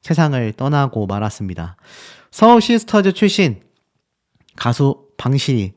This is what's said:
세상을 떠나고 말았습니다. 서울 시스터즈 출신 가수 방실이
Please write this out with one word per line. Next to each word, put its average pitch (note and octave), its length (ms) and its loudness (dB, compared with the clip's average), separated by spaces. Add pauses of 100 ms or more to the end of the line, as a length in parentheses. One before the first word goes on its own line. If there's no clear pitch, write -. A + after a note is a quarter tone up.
세상을 C#3+ 500 -2
떠나고 C3+ 540 -2
말았습니다. F#2+ 680 -8 (540)
서울 A#3 300 6
시스터즈 G#3+ 520 0
출신 F#3 480 0 (960)
가수 C#3 500 -2 (100)
방실이 B2+ 600 -2